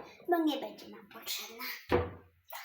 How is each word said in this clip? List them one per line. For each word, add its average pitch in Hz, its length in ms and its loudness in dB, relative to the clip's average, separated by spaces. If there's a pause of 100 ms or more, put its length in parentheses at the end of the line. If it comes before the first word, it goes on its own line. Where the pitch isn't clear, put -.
(280)
Bo 349 100 6
nie 302 180 4
będzie - 320 -6
nam 208 200 -16
potrzebna. - 560 -6 (1000)